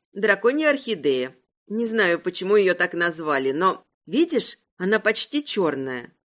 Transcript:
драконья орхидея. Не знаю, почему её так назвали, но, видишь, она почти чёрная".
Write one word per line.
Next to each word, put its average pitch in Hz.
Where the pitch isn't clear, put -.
драконья 226
орхидея. 143
Не 226
знаю, 196
почему 185
её 185
так 175
назвали, 156
но, 180
видишь, 285
она 208
почти 220
чёрная". 135